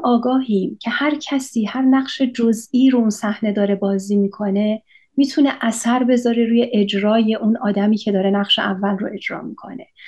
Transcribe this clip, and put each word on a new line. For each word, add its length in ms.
آگاهیم 800
که 80
هر 320
کسی، 440
هر 160
نقش 400
جزئی 680
رو 100
اون 100
صحنه 420
داره 240
بازی 400
می‌کنه، 680
می‌تونه 440
اثر 420
بذاره 420
روی 280
اجرای 640
اون 220
آدمی 400
که 140
داره 180
نقش 300
اول 380
رو 160
اجرا 280
می‌کنه. 460